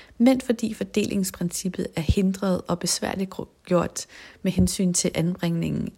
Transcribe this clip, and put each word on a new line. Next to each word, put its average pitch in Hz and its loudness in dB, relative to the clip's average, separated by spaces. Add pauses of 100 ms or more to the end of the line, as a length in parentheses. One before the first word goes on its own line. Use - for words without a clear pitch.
(180)
men 254 6
fordi 220 -2
fordelingsprincippet 190 -2
er 170 0
hindret 190 2
og 175 0
besværligt 190 -2
gro-, - -10 (160)
gjort - 0 (360)
med 185 0
hensyn 185 2
til 175 0
anbringningen 165 0